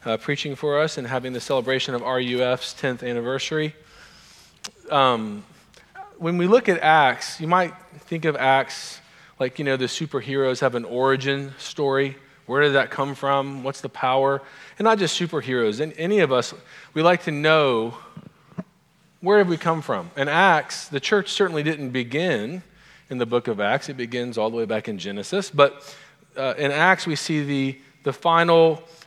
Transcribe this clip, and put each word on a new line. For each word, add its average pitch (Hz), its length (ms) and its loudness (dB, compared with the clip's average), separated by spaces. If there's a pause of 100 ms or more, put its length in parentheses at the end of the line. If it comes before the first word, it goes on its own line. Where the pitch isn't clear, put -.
uh, 113 120 -2
preaching 143 400 -6
for 147 240 0
us 156 180 -2
and 127 80 -8
having 127 260 -4
the 123 80 -6
celebration 131 540 -2
of 120 80 -4
R 127 160 -2
U 123 240 -2
F's 127 300 -2
tenth 127 320 -6
anniversary. 131 720 -4 (1120)
Um, 110 540 2 (760)
when 170 180 -4
we 175 120 0
look 240 200 4
at 180 120 2
Acts, 151 600 4
you 156 60 -6
might 175 260 2 (280)
think 165 240 -8
of 156 100 2
Acts - 640 0 (400)
like, 131 220 -4
you 151 40 -4
know, 135 120 0
the 127 80 -2
superheroes 135 800 -2
have 127 120 2
an 120 100 -2
origin 135 760 0
story. 135 580 -2 (300)
Where 135 160 2
did 143 120 4
that 131 160 4
come 139 240 -4
from? 139 480 -2
What's 131 200 -8
the 135 60 -8
power? 135 540 0 (380)
And 208 40 -2
not 220 140 4
just 175 200 0
superheroes. 123 600 -2
And 151 180 -4
any 185 220 0
of 151 140 2
us, 127 200 0 (400)
we 156 100 -2
like 175 220 4
to 175 60 -4
know, 143 680 2 (1200)
where 196 180 4
have 190 100 4
we 170 80 0
come 165 260 0
from? 123 340 -4
In 143 120 0
Acts, 165 600 2
the 143 100 -4
church 196 300 0
certainly 170 340 0
didn't 147 280 -4
begin 131 760 -2 (440)
in 127 100 -8
the 120 80 -2
book 120 200 0
of 107 140 -2
Acts. 110 280 0
It 139 80 -10
begins 120 400 -6
all 110 140 0
the 117 60 -6
way 117 80 -2
back 110 240 -4
in 104 100 -6
Genesis. 101 500 -6
But, - 480 2 (400)
uh, 135 220 -2
in 147 140 0
Acts, 175 340 2
we 160 80 -2
see 151 300 -4
the, 135 340 -2 (240)
the 139 100 -2
final 165 720 4 (240)